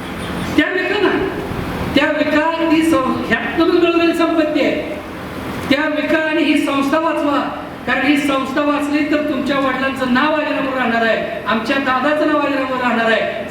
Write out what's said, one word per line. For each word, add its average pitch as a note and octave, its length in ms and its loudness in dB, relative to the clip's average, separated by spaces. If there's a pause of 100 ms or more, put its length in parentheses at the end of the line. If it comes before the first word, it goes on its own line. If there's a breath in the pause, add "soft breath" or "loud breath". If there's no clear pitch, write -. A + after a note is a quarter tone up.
(560)
त्या - 160 2
विका F#4+ 280 -2
ना, F#4 260 2 (680)
त्या D4+ 120 4
विका. D4 380 2 (260)
ही D#4+ 100 6
सं-, C4+ 460 2
ह्यात - 300 -2
तुम्ही E4 200 4
मिळवलेली E4+ 340 4
संपत्ती D#4 480 2
आहे, - 380 -2 (720)
त्या D4 180 2
विका D4+ 300 0
आणि D#4+ 240 0
ही D4 160 2
संस्था C#4+ 400 0
वाचवा, D#4 400 0 (480)
कारण C4 200 0
ही D4 100 4
संस्था C#4 440 0
वाचली C#4+ 380 0
तर D4+ 180 0
तुमच्या C#4+ 420 -2
वडिलांचं B3+ 560 0
नाव D4+ 200 2
अजरामर C4+ 420 -2
राहणार A#3 300 0
आहे, - 400 -2
आमच्या A3+ 300 0
दादाचं C4+ 500 0
नाव D4+ 140 2
अजरामर C4 420 -2
राहणार A3+ 280 2
आहे. - 400 -2